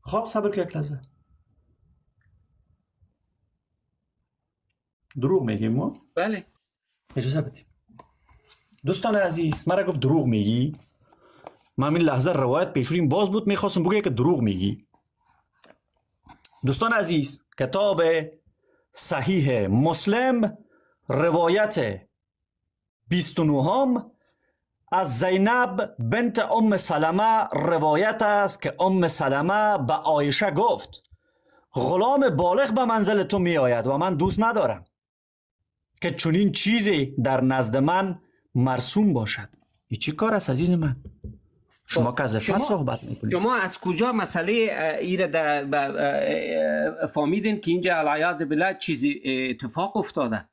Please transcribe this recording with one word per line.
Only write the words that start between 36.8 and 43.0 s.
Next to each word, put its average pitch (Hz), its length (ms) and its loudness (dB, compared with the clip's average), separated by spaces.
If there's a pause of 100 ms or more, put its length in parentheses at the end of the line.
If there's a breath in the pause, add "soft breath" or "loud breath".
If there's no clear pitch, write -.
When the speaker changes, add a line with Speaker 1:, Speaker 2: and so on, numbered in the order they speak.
Speaker 1:
در 135 160 2
نزد 131 360 2
من 180 420 0 (360 soft breath)
مرسوم 131 580 2
باشد.» 110 360 -4 (400)
این 107 120 -6
چی 151 120 -6
کار 220 220 0
است 190 160 -2
عزیز 156 200 0
من؟ 156 260 0 (880)
شما 120 240 0
Speaker 2:
خب، 120 60 -8
Speaker 1:
که 151 60 -2
از 110 140 0
عفت 107 80 -2
Speaker 2:
شما، 202 160 0
Speaker 1:
صحبت 156 440 -2